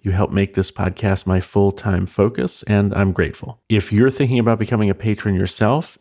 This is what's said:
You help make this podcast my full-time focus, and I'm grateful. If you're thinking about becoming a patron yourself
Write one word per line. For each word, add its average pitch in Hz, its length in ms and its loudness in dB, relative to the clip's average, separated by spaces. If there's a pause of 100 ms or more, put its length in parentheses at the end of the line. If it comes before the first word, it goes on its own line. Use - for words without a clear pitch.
You 98 100 -2
help 95 180 0
make 98 220 0
this 95 180 -2
podcast 95 560 -2
my 92 140 2
full-time 98 640 0
focus, 117 600 -2
and 101 300 0
I'm 98 180 2
grateful. - 580 -6
If 104 200 0
you're 117 200 4
thinking 131 280 0
about 113 200 2
becoming 107 320 0
a 95 40 -2
patron 104 400 -2
yourself 107 680 0